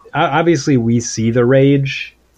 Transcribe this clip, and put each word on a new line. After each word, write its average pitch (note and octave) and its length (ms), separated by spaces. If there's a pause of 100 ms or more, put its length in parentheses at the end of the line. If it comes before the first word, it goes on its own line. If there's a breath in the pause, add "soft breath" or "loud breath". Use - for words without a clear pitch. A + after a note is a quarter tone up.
(140)
obviously D#3 640
we A#2 240
see A2+ 300
the A#2+ 120
rage C3+ 720 (220)